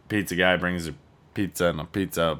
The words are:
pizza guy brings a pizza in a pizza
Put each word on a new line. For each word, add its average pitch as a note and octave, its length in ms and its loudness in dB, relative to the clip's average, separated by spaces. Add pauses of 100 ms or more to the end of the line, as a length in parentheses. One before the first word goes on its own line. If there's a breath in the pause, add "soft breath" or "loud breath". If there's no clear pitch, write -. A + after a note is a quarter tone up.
pizza G2+ 260 -2
guy F2+ 220 6
brings F2 320 -4
a D2 60 -10 (400)
pizza F2+ 320 -2
in D#2+ 120 0
a D2+ 60 -8
pizza E2+ 560 -2